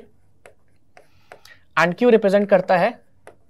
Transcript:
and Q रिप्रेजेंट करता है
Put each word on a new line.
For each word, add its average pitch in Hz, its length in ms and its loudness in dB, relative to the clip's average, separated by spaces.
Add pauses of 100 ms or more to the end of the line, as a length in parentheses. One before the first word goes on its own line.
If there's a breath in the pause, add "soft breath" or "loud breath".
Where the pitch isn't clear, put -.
(1800 soft breath)
and 175 140 0
Q 247 180 0
रिप्रेजेंट 202 380 0
करता 185 280 0
है 196 120 -2 (600)